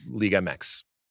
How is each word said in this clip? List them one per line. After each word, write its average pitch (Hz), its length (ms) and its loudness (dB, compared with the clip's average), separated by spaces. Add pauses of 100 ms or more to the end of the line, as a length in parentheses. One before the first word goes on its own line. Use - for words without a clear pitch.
Liga 107 300 2
M 92 100 2
X. - 380 -6 (260)